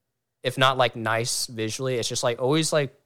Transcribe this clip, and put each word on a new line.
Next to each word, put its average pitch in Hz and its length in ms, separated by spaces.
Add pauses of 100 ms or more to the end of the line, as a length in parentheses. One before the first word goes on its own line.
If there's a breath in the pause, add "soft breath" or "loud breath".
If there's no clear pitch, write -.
(440)
if 127 140
not, 131 200
like, 123 180
nice 113 520
visually, 123 480
it's 110 140
just, 123 140
like, 120 180
always, 156 300
like, 147 240 (100)